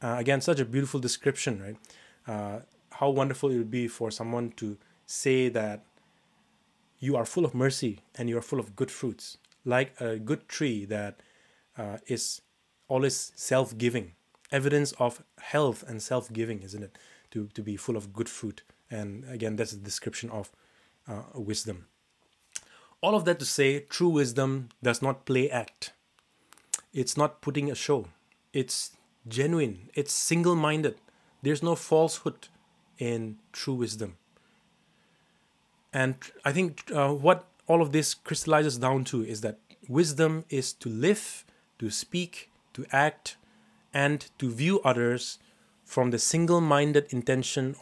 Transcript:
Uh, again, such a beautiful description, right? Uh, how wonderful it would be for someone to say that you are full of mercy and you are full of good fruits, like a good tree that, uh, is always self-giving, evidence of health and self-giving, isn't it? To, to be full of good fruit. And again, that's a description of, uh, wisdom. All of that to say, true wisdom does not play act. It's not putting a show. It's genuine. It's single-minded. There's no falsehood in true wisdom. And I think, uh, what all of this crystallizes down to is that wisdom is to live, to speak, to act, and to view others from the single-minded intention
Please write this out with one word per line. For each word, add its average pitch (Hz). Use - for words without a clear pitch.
Uh, 120
again, 135
such 151
a 131
beautiful 135
description, 123
right? 101
Uh, 104
how 139
wonderful 135
it 127
would 110
be 120
for 113
someone 117
to 104
say 131
that 107
you 135
are 117
full 175
of 135
mercy 127
and 120
you 117
are 113
full 139
of 101
good 127
fruits, -
like 131
a 113
good 123
tree 117
that, 104
uh, 104
is -
always 135
self-giving, 120
evidence 139
of -
health 143
and 113
self-giving, 113
isn't 98
it? 98
To, 107
to 113
be 104
full 117
of 101
good 98
fruit. -
And 107
again, 110
that's 110
a 107
description 104
of, 107
uh, 110
wisdom. 104
All 196
of 190
that 175
to 139
say, 139
true 175
wisdom 135
does 123
not 135
play 131
act. -
It's 127
not 147
putting 143
a 127
show. 120
It's -
genuine. 127
It's 143
single-minded. 156
There's 143
no 170
falsehood -
in 113
true -
wisdom. 107
And 131
I 143
think, 170
uh, 143
what 160
all 170
of 147
this 151
crystallizes 151
down 131
to 120
is 110
that 107
wisdom 160
is 131
to -
live, 151
to 113
speak, -
to 131
act, 147
and 143
to 127
view 151
others 120
from 123
the 120
single-minded 151
intention 131